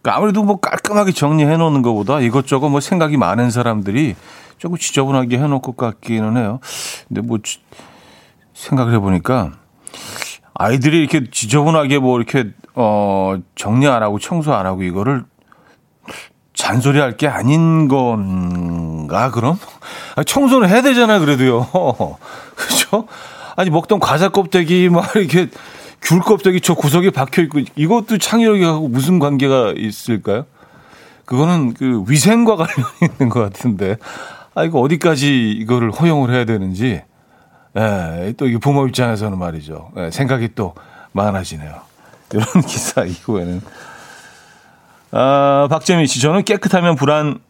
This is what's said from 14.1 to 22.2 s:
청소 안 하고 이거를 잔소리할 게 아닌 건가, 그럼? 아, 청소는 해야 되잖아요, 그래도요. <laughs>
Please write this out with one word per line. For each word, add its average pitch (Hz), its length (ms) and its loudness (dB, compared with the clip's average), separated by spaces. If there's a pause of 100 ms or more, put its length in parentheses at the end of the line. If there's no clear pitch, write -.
청소 156 340 -2
안 98 140 0
하고 95 160 -4
이거를 104 400 -2 (1300)
잔소리할 131 640 0
게 147 100 0
아닌 156 600 2
건가, 90 1400 -2
그럼? 120 260 0 (580)
아, 147 80 0
청소는 254 460 4
해야 240 140 4
되잖아요, 240 360 4
그래도요. 131 540 2
<laughs> 170 440 -2 (380)